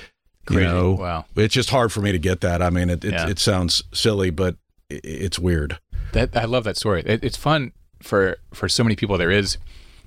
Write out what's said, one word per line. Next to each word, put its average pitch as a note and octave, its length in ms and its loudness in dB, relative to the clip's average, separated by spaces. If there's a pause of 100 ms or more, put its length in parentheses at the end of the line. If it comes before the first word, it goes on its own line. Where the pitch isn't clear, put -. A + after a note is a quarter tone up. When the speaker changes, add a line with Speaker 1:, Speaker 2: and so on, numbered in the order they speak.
(500)
Speaker 1:
you - 60 2
Speaker 2:
Crazy. F2+ 120 4
Speaker 1:
know, F2+ 240 2
Speaker 2:
Wow. F2 320 -4 (120)
Speaker 1:
it's A2 180 2
just B2+ 160 0
hard A#2+ 220 4
for A2 80 -4
me G2+ 120 2
to F#2 60 0
get E2 240 0
that. F2 200 0
I F2+ 80 2
mean, F2+ 200 2
it, E2+ 140 -2
it, - 80 -2
Speaker 2:
Yeah. E2+ 160 -2
Speaker 1:
it F#2+ 100 -2
sounds F#2 440 0 (100)
silly, G2+ 380 2
but F2 240 0 (360)
i-, D2 140 -10
it's E2 340 -6
weird. E2+ 400 0 (340)
Speaker 2:
That, A#2 240 0
I A#2 80 2
love A#2 200 0
that G2+ 120 -4
story. F#2+ 280 0
It, A2+ 200 0
it's B2 120 -4
fun D3 360 0 (300)
for, F#2+ 360 2 (160)
for - 140 -4
so - 160 0
many A2 120 4
people. G2+ 220 0
There E2+ 120 2
is G2 280 2 (480)